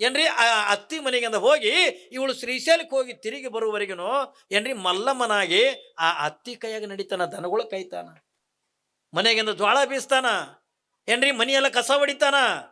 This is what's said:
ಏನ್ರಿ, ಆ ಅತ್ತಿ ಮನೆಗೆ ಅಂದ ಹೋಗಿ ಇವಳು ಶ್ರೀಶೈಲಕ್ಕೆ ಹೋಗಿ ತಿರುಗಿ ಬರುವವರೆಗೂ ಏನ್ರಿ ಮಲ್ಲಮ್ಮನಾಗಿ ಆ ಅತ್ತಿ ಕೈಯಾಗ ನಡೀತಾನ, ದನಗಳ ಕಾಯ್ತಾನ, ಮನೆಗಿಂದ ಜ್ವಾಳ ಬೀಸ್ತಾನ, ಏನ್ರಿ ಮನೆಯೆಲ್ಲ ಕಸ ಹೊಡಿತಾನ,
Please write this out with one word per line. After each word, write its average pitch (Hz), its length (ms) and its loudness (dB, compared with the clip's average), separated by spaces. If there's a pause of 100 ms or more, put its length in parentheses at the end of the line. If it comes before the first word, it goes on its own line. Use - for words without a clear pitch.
ಏನ್ರಿ, 262 260 2
ಆ 226 440 2
ಅತ್ತಿ 202 280 -2
ಮನೆಗೆ 254 280 -2
ಅಂದ 220 80 -2
ಹೋಗಿ 254 500 4 (280)
ಇವಳು 262 220 -2
ಶ್ರೀಶೈಲಕ್ಕೆ 269 600 0
ಹೋಗಿ 254 160 -2
ತಿರುಗಿ 254 360 -10
ಬರುವವರೆಗೂ 214 880 -4 (160)
ಏನ್ರಿ 220 200 -2
ಮಲ್ಲಮ್ಮನಾಗಿ 208 1300 0
ಆ 165 260 0
ಅತ್ತಿ 185 320 -8
ಕೈಯಾಗ 220 280 -8
ನಡೀತಾನ, 196 400 -6
ದನಗಳ 180 380 -4
ಕಾಯ್ತಾನ, 180 460 -10 (1080)
ಮನೆಗಿಂದ 214 320 2
ಜ್ವಾಳ 214 360 2
ಬೀಸ್ತಾನ, 262 420 0 (840)
ಏನ್ರಿ 247 220 2
ಮನೆಯೆಲ್ಲ 269 380 2
ಕಸ 240 220 0
ಹೊಡಿತಾನ, 277 440 2 (380)